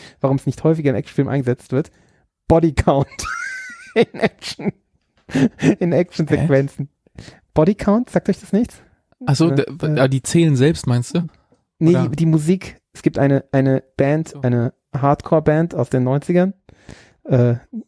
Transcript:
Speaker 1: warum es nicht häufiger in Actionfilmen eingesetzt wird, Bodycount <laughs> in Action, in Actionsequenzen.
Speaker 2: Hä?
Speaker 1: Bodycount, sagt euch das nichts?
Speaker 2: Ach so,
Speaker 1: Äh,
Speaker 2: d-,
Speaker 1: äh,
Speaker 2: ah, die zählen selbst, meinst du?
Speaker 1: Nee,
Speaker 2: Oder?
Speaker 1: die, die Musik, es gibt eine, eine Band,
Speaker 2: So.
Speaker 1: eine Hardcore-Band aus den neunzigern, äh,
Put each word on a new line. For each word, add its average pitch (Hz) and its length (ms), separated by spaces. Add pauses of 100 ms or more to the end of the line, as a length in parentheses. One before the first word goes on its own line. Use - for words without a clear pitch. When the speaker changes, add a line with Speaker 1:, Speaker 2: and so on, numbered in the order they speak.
(200)
Speaker 1:
warum 135 180
es - 80
nicht - 180
häufiger 160 280
in 110 60
Actionfilmen 135 360
eingesetzt 123 380
wird, 131 180 (580)
Bodycount 156 600 (460)
<laughs> - 420
in - 240
Action, - 520 (1080)
in 170 140
Actionsequenzen. 143 960 (280)
Speaker 2:
Hä? - 60 (300)
Speaker 1:
Bodycount, 202 560
sagt - 200
euch 190 100
das - 140
nichts? - 280 (440)
Speaker 2:
Ach 139 100
so, 165 140
Speaker 1:
Äh, 135 60
Speaker 2:
d-, 143 320
Speaker 1:
äh, 151 120
Speaker 2:
ah, - 100
die 131 120
zählen 165 360
selbst, 151 280
meinst 123 300
du? 170 80 (560)
Speaker 1:
Nee, 165 120
Speaker 2:
Oder? 170 180
Speaker 1:
die, 143 80
die 165 80
Musik, 160 560 (120)
es - 80
gibt - 160
eine, 139 360
eine 135 280 (160)
Band, 147 320
Speaker 2:
So. 143 120
Speaker 1:
eine 120 320 (200)
Hardcore-Band 151 840
aus 123 140
den 127 140
neunzigern, 175 500 (720)
äh, 120 300 (320)